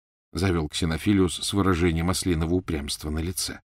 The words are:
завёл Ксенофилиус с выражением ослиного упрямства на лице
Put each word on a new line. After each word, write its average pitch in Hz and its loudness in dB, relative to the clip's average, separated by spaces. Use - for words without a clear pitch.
завёл 85 0
Ксенофилиус 90 2
с - -6
выражением 87 2
ослиного 87 0
упрямства 76 -4
на 78 -2
лице - -6